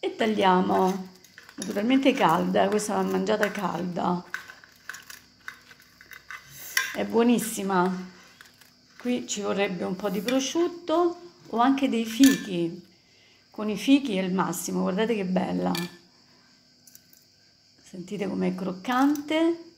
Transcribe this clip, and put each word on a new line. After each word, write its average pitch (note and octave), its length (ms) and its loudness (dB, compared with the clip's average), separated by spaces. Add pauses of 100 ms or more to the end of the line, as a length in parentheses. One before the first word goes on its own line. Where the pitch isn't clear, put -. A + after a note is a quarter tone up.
E - 120 -4
tagliamo, F#3+ 920 2 (460)
naturalmente A#3+ 580 2
calda, F#3 560 4
questa G#3 280 0
va F#3+ 60 0
mangiata F#3+ 480 0
calda, F3+ 720 -4 (2750)
è G#3 120 -4
buonissima. G3 1040 0 (880)
Qui B3 280 -4
ci - 140 -6
vorrebbe G3+ 440 -2
un F#3+ 120 -4
po' G3+ 140 -4
di F#3 100 -4
prosciutto E4 1000 0 (280)
o A3 100 -4
anche C4 300 4
dei A3+ 160 0
fichi, G3 840 2 (640)
con G#3+ 200 -6
i G3 80 -4
fichi C4+ 400 2
è F#3+ 40 -2
il F#3 120 -2
massimo, F3+ 480 -2
guardate G#3+ 320 0
che G3 100 -2
bella, F3+ 480 0 (2000)
sentite F#3+ 460 -8
com'è F#3 260 -2
croccante D4 1120 0 (140)